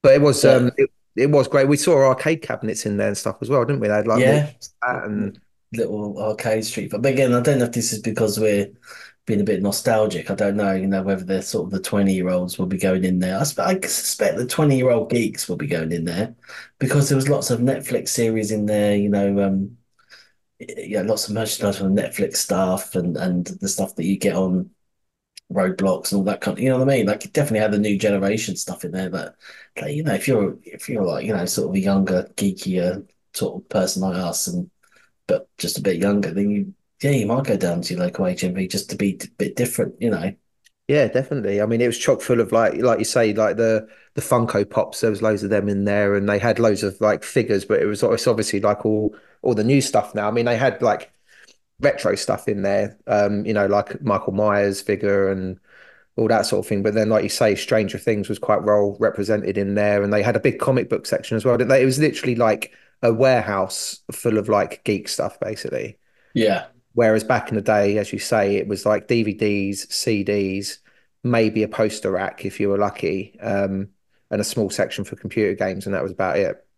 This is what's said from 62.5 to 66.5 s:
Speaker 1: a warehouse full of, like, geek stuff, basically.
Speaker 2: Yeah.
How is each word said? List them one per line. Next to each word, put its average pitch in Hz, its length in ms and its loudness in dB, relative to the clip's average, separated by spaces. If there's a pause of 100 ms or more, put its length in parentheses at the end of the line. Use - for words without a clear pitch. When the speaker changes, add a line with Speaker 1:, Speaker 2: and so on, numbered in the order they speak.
Speaker 1:
a 117 120 4
warehouse 107 880 0 (100)
full 110 260 -2
of, 104 100 -2
like, - 380 0
geek 101 240 -2
stuff, - 320 -6
basically. - 560 -8 (360)
Speaker 2:
Yeah. 104 340 2 (260)